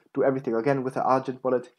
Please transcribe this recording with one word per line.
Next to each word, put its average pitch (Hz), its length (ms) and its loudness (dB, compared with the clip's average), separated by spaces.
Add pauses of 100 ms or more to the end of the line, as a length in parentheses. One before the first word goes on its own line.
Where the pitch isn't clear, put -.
(140)
do 131 120 0
everything 131 300 0
again 135 280 2
with 131 120 -6
the 131 80 -2
Argent 131 420 0
wallet, 127 340 0